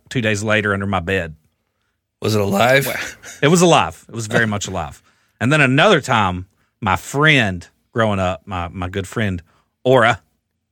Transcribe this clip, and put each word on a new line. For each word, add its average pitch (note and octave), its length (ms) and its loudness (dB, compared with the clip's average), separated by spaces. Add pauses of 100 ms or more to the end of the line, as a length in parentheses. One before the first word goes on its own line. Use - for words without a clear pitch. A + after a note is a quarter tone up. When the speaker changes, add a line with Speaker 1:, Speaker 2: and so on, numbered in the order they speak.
Speaker 1:
two C3 120 -4
days G#2+ 220 -2
later G#2+ 300 0
under G2 120 -4
my G2 160 -2
bed. E2+ 340 -4 (880)
Speaker 2:
Was G#2+ 140 -2
it G#2 60 0
alive? A2+ 460 2
Speaker 3:
Wow. - 60 -4 (480)
Speaker 1:
It C#3+ 80 4
was E3+ 120 4
alive. C3 460 2
It G#2+ 80 -18
was A2+ 120 -10
very A#2 200 0
much G#2 200 -6
alive. E2+ 340 -8 (400)
And A#2+ 100 0
then D#3 100 4
another D#3+ 380 4
time, G2 480 -2 (320)
my F#2+ 160 0
friend C3 720 0 (240)
growing A2 280 0
up, F#2 260 -4
my, F2+ 240 -8
my F2+ 200 -8
good F#2+ 180 -8
friend, G2 340 -6 (420)
Aura A#2+ 380 4 (500)